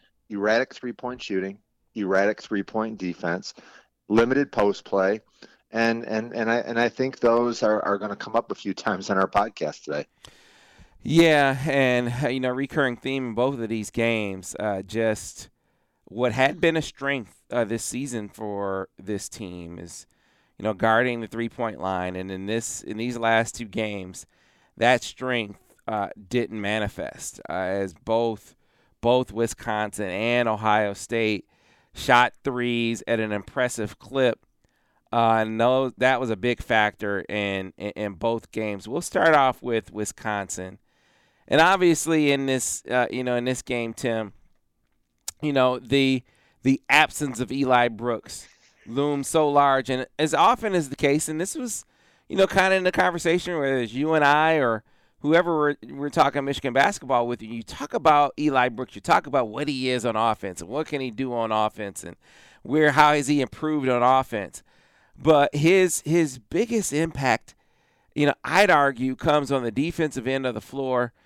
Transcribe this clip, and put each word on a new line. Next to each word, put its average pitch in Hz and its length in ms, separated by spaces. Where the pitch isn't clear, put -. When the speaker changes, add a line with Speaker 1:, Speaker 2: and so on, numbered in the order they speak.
Speaker 1:
erratic 107 420
three-point 123 480
shooting, - 380
erratic 98 460
three-point 110 560
defense, 90 560
limited 127 440
post 101 340
play, 98 340
and, 113 360
and, 110 280
and 113 160
I, 117 100
and 117 200
I 120 80
think 131 300
those 120 440
are, 107 200
are 101 160
gonna 101 180
come 110 200
up 117 140
a 101 40
few - 180
times 98 380
on 98 80
our 95 100
podcast 101 560
today. 73 220
Speaker 2:
Yeah, 147 540
and, 123 460
uh, 139 60
you 131 120
know, 127 100
recurring 131 480
theme 131 300
in 110 60
both 127 240
of 113 120
these 110 200
games, 107 720
uh, 101 220
just 110 680
what 117 280
had 131 280
been 165 160
a 156 60
strength, 139 580
uh, 117 140
this 110 180
season 123 460
for 98 720
this 98 280
team 87 520
is, 87 280
you - 40
know, 104 120
guarding 117 480
the 110 40
three-point 110 540
line, 92 360
and 92 140
in 95 140
this, 113 380
in 107 160
these 120 180
last 113 380
two 120 100
games, 101 600
that 120 260
strength, 117 560
uh, 107 220
didn't 117 320
manifest, 101 880
uh, 80 60
as 95 400
both, 113 600
both 123 320
Wisconsin 107 800
and 117 400
Ohio 107 420
State 110 540
shot 123 400
threes 120 640
at 113 140
an 107 120
impressive 107 680
clip. 127 460
Uh, 113 300
and 110 180
those, 127 380
that 127 240
was 127 80
a 110 80
big 120 260
factor 104 640
in, 98 520
in, 98 140
in 101 200
both 113 400
games. 104 340
We'll 131 140
start 170 340
off 135 280
with 117 280
Wisconsin. 98 880
And 143 120
obviously 165 720
in 135 160
this, - 420
uh, 123 220
you 127 140
know, 123 100
in 120 100
this 127 160
game, 117 320
Tim, 113 400
you 151 100
know, 127 280
the, 131 420
the 135 260
absence 139 520
of 113 100
Eli 127 380
Brooks 117 580
looms 139 400
so 156 220
large. 139 420
And 127 160
as 147 160
often 190 440
is 147 140
the 135 40
case, 147 340
and 156 120
this 190 160
was, 247 280
you - 80
know, 185 100
kinda 190 300
in 185 80
the 185 80
conversation, 175 640
whether 135 200
it's 113 140
you 147 220
and 151 100
I 156 340
or 117 260
whoever 165 360
we're, 147 180
we're 139 160
talking 143 360
Michigan 139 280
basketball 131 540
with, 120 160
you 113 220
talk - 300
about 147 440
Eli 135 300
Brooks, 120 260
you 104 60
talk - 260
about 127 220
what 123 180
he 131 240
is 120 160
on 113 80
offense 107 460
and 85 100
what 151 160
can 143 140
he 131 100
do 123 240
on 113 160
offense 107 540
and 87 100
where, 151 300
how 151 220
has 143 120
he 143 140
improved 143 480
on 123 160
offense. 123 580
But 143 340
his, 175 500
his 151 360
biggest 220 540
impact, 135 640
you 147 120
know, 143 80
I'd 180 260
argue 131 460
comes 147 340
on 135 140
the 117 80
defensive 135 560
end 135 180
of 120 80
the 113 60
floor. 127 520